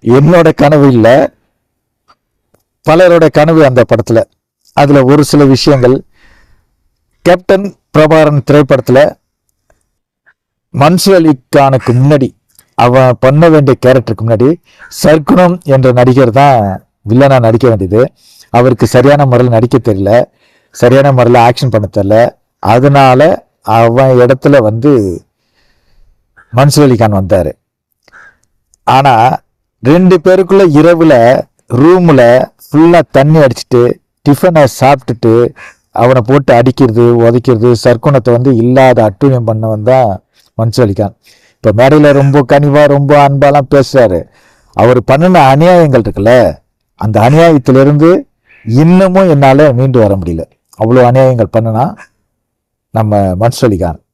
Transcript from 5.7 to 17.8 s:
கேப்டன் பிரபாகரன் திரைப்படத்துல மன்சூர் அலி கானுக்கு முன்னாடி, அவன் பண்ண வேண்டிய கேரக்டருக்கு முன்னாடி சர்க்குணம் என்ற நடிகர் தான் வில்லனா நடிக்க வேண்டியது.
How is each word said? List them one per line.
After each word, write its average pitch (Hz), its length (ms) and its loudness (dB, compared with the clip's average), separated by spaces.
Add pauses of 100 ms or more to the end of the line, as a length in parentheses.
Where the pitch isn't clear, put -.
கேப்டன் 190 500 -2 (220)
பிரபாகரன் 151 540 0
திரைப்படத்துல 139 480 0 (1700)
மன்சூர் 175 420 0
அலி 160 160 0 (240)
கானுக்கு 135 380 0
முன்னாடி, 135 340 0 (500)
அவன் 123 420 0
பண்ண 151 300 2
வேண்டிய 139 260 2 (100)
கேரக்டருக்கு 123 380 -2
முன்னாடி 113 260 -2 (540)
சர்க்குணம் 170 500 0 (100)
என்ற 131 280 0
நடிகர் 123 400 0
தான் 135 260 2 (520)
வில்லனா 135 300 2
நடிக்க 113 280 0
வேண்டியது. 104 340 -2 (480)